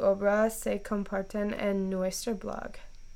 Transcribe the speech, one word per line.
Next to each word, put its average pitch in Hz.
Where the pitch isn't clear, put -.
obra 202
se 208
comparten 208
en 196
nuestro 190
blog. -